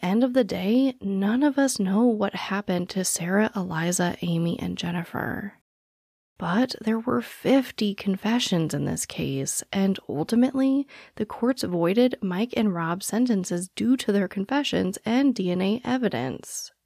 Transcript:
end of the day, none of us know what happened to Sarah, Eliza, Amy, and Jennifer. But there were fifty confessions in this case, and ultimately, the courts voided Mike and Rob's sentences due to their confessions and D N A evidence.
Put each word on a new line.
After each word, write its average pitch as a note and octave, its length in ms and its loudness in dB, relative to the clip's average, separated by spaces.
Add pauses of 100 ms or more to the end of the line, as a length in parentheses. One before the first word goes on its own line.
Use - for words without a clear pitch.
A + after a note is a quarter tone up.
end G3+ 220 4
of B3 80 0
the B3+ 100 6
day, G#3+ 560 2
none G3 420 0
of C#4+ 160 4
us C4+ 220 2
know G3 240 2
what G#3+ 320 2
happened F#3 540 -2
to F#3 160 -2
Sarah, F#3 500 0
Eliza, F3 680 0
Amy, E3+ 380 0
and F3+ 180 -4
Jennifer. - 760 -6 (840)
But G3 400 0
there A3+ 200 -2
were A#3 220 -2
fifty A3+ 720 -2
confessions F#3+ 800 0
in C#3+ 120 -2
this C#3+ 220 -4
case, - 560 -6 (100)
and G3 240 2 (100)
ultimately, C4 800 2 (280)
the G#3+ 100 -4
courts - 380 -2
voided F3+ 580 2
Mike G3 340 -2
and G#3+ 200 2
Rob's E3+ 320 -2
sentences F#3+ 600 0
due A#3+ 280 0
to - 140 -2
their G3 160 2
confessions F#3+ 760 -2
and B3+ 300 4
D F#3 160 -2
N F3+ 120 0
A G3+ 220 0
evidence. G#3 880 -4 (140)